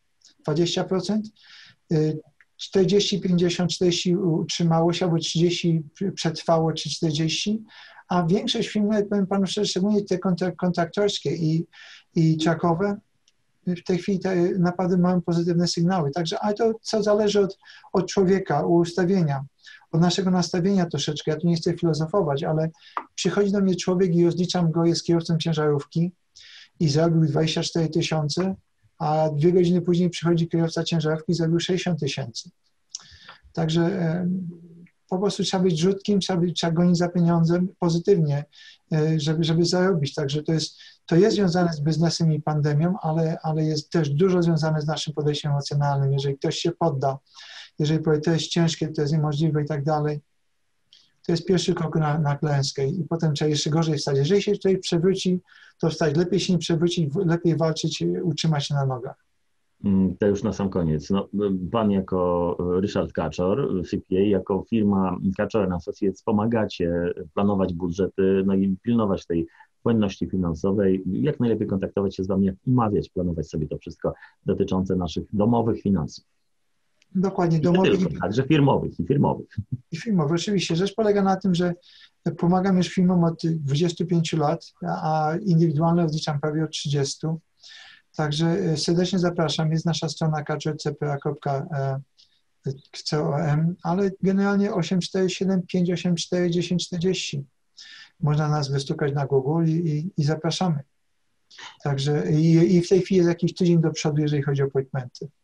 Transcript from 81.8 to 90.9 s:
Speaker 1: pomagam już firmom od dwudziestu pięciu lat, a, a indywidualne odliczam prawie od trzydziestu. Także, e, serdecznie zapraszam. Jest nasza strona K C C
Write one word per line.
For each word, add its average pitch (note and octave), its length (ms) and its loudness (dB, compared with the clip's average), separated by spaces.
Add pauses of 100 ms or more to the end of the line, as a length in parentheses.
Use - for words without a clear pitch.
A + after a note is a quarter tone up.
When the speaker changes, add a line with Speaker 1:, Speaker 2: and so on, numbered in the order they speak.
Speaker 1:
pomagam F#3 400 2
już F3 100 2
firmom F3+ 360 2
od E3 220 0
dwudziestu D#3+ 600 -2
pięciu E3 320 0
lat, C#3+ 360 -2 (120)
a, D#3 440 -2
a E3 80 -2
indywidualne E3+ 640 2
odliczam D#3 360 -4
prawie D#3 240 -2
od D#3 80 -6
trzydziestu. D3 680 -4 (760)
Także, D3+ 320 -2
e, E3+ 300 -2
serdecznie F3+ 420 0
zapraszam. E3 520 -2
Jest D#3+ 140 0
nasza E3 240 -2
strona D#3 340 -4
K D3+ 140 -6
C D3+ 180 -4
C D3+ 180 -6